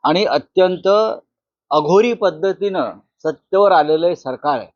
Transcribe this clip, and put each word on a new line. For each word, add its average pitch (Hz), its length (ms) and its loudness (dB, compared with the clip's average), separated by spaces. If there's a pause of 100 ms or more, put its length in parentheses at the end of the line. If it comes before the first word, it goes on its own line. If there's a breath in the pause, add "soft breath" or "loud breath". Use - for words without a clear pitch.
आणि 175 220 0
अत्यंत 180 600 0 (800)
अघोरी 226 440 2
पद्धतीनं 185 800 -4 (280)
सत्तेवर 190 520 0
आलेलं 160 360 2
हे 175 80 0
सरकार 135 440 -6
आहे. 98 160 -12